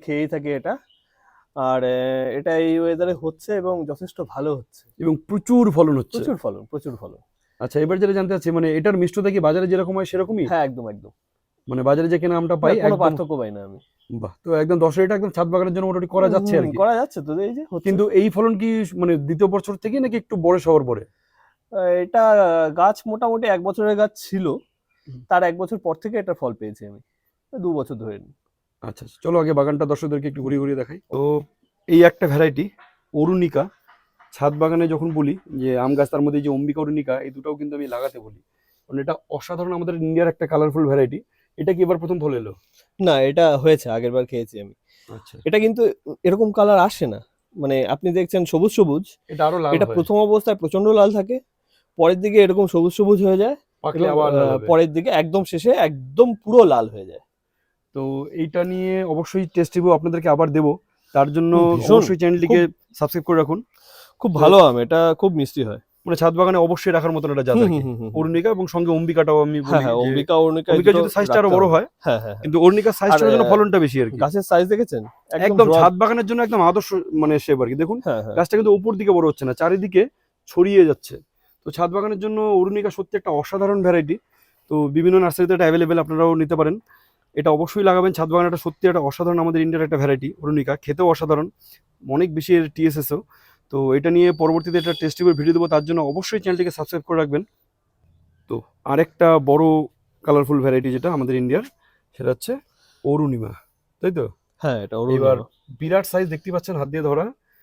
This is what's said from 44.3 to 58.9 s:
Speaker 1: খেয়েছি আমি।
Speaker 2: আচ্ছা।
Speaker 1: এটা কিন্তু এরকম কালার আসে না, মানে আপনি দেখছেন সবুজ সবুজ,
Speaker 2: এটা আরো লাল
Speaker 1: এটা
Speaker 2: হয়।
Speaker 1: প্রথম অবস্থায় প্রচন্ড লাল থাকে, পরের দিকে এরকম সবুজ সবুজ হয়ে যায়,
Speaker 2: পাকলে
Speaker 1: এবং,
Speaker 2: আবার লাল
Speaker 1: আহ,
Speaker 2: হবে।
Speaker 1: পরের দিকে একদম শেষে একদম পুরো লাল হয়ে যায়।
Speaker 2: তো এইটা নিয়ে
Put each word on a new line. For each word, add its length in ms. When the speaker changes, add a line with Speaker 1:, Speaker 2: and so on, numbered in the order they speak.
Speaker 1:
খেয়েছি 320
আমি। 100
Speaker 2:
আচ্ছা। 260
Speaker 1:
এটা 160
কিন্তু 180
এরকম 200
কালার 300
আসে 260
না, 60
মানে 200
আপনি 140
দেখছেন 240
সবুজ 260
সবুজ, 260
Speaker 2:
এটা 140
আরো 160
লাল 120
Speaker 1:
এটা 120
Speaker 2:
হয়। 100
Speaker 1:
প্রথম 180
অবস্থায় 360
প্রচন্ড 260
লাল 180
থাকে, 180
পরের 240
দিকে 220
এরকম 280
সবুজ 200
সবুজ 320
হয়ে 180
যায়, 120
Speaker 2:
পাকলে 260
Speaker 1:
এবং, 60
Speaker 2:
আবার 200
লাল 140
Speaker 1:
আহ, 60
Speaker 2:
হবে। 160
Speaker 1:
পরের 260
দিকে 140
একদম 300
শেষে 200
একদম 400
পুরো 180
লাল 200
হয়ে 180
যায়। 120
Speaker 2:
তো 60
এইটা 200
নিয়ে 220